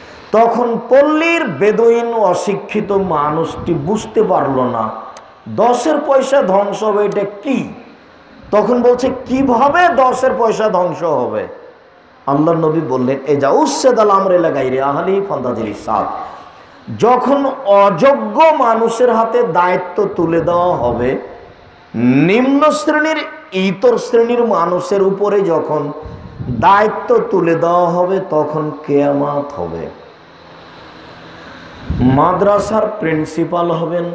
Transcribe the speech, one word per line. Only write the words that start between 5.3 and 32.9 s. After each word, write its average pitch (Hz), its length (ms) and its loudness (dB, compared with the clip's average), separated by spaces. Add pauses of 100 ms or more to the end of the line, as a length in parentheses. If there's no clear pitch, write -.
দশের 240 460 0 (120)
পয়সা 269 360 2
ধ্বংস 196 400 0
হবে 208 220 0
এটা 202 160 -2 (220)
কি। 240 260 -4 (840)
তখন 220 320 2
বলছে, 247 280 2 (140)
"কিভাবে 269 640 2
দশের 262 500 2
পয়সা 214 300 0
ধ্বংস 175 340 -2
হবে?" 117 440 -2 (800)
আল্লাহর 156 320 2
নবী 160 220 0
বললেন, 131 460 -2
"এ 147 100 2
যা 139 140 0
উচ্ছেদ 254 480 2
আল 208 120 4
আমর 190 220 2
ইলা 170 180 2
গাইরি 135 300 -2
আহলি 175 480 0
ফান্তাজিরি 117 460 -6 (100)
সাত", 101 220 -2 (920)
যখন 254 520 2 (160)
অযোগ্য 254 800 4 (140)
মানুষের 233 540 2
হাতে 226 300 0
দায়িত্ব 180 720 0
তুলে 165 240 0
দেওয়া 175 360 0
হবে, 120 420 -2 (760)
নিম্ন 202 760 4
শ্রেণীর, 302 460 0 (360)
ইতর 196 460 2
শ্রেণীর 233 480 2
মানুষের 180 560 0
উপরে 196 380 0
যখন 151 520 -2 (580)
দায়িত্ব 208 680 2 (120)
তুলে 165 240 0
দেওয়া 170 360 2
হবে, 180 300 0 (100)
তখন 151 400 -2 (160)
কিয়ামত 143 720 -2
হবে। 82 300 -8 (2000)
মাদ্রাসার 180 840 2 (140)